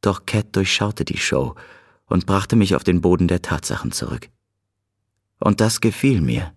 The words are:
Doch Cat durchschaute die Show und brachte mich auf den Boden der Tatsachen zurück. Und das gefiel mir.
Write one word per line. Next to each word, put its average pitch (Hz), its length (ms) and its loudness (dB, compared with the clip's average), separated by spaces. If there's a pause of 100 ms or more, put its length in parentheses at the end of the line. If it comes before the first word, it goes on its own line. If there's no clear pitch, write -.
Doch - 240 -2
Cat - 300 -2
durchschaute 104 480 -2
die - 140 -6
Show - 380 -2 (500)
und - 200 0
brachte 98 300 0
mich 98 200 4
auf - 80 -2
den 90 180 2
Boden 87 260 4
der 87 140 0
Tatsachen - 500 -6
zurück. - 380 -8 (1080)
Und 101 200 2
das 110 220 2
gefiel 117 400 2
mir. 62 360 -2